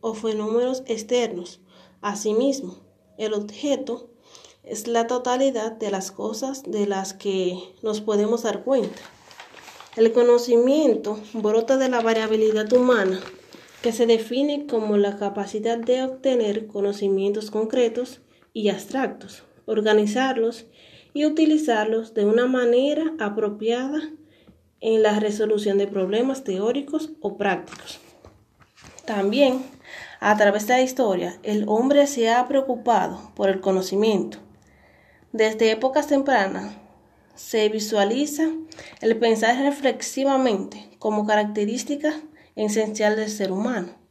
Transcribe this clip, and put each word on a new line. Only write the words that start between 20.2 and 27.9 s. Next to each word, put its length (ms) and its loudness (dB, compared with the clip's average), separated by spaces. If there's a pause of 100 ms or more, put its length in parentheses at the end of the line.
y 120 0
utilizarlos 880 2
de 120 2
una 200 4
manera 760 2
apropiada 920 -4 (720)
en 200 4
la 160 4
resolución 580 0
de 80 2
problemas 580 -2
teóricos 760 -4
o 180 -6
prácticos. 640 -6 (1040)